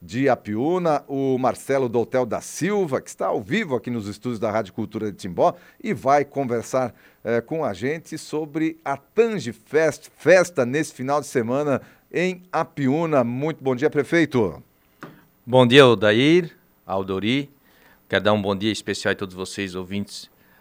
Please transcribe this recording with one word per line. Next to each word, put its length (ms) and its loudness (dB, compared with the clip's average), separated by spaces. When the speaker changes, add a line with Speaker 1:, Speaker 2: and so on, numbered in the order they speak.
Speaker 1:
de 260 -4
Apiúna, 800 0
o 300 -2
Marcelo 500 -2
Doutel 380 -2
da 160 -6
Silva, 580 -2
que 100 -10
está 180 -6
ao 140 -2
vivo 360 -4
aqui 120 -8
nos 180 -6
estúdios 320 -8
da 120 -2
Rádio 220 -2
Cultura 360 -6
de 80 -10
Timbó 360 0
e 120 -4
vai 320 2
conversar, 680 -4
eh, 160 -2
com 240 -4
a 100 -4
gente 440 -6
sobre 680 -4
a 140 -4
Tange 560 -2
Fest, 640 0
festa 480 4
nesse 280 -2
final 260 -2
de 80 -6
semana 540 0
em 360 -2
Apiúna. 760 0
Muito 360 -4
bom 140 0
dia, 140 0
prefeito. 760 0
Speaker 2:
Bom 220 6
dia, 180 10
Odair, 680 4
Aldori. 640 -4
Quero 160 0
dar 100 4
um 80 2
bom 140 0
dia 160 0
especial 400 -4
a 40 -2
todos 200 -8
vocês, 400 -8
ouvintes 540 -10